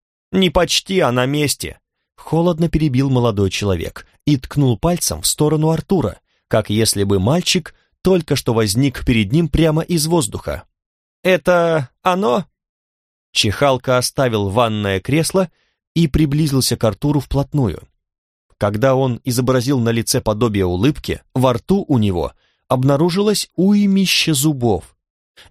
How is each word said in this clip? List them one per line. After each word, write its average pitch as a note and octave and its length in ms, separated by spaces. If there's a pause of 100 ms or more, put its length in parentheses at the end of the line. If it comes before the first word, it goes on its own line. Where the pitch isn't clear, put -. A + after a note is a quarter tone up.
(300)
«Не F#3 180
почти, F3+ 520
а C3 120
на B2 140
месте», C#3+ 520 (440)
холодно E3 460
перебил C#3 420
молодой A2+ 400
человек F2 560 (180)
и D3 140
ткнул C3 400
пальцем E3 420
в - 60
сторону D#3 440
Артура, D#3 500 (280)
как A2 220
если G#2 340
бы G2 140
мальчик D#3+ 560 (260)
только F3 360
что B2+ 180
возник A2+ 500
перед A2 280
ним E3 160
прямо D#3+ 340
из D#3+ 240
воздуха. - 580 (580)
«Это E3+ 680 (120)
оно?» G3 440 (840)
Чехалка B2+ 680
оставил A2+ 500
ванное G#2 520
кресло E3 500 (440)
и E3 140
приблизился C#3+ 680
к - 80
Артуру C#3+ 360
вплотную. C3+ 600 (760)
Когда G#2+ 360
он B2+ 300
изобразил B2+ 560
на A#2 100
лице A#2 300
подобие G#2+ 460
улыбки, F#2 560 (120)
во B2+ 200
рту F#3+ 340
у C3+ 100
него F2+ 340 (360)
обнаружилось E3 880
уймище G3 800
зубов. B2+ 600 (540)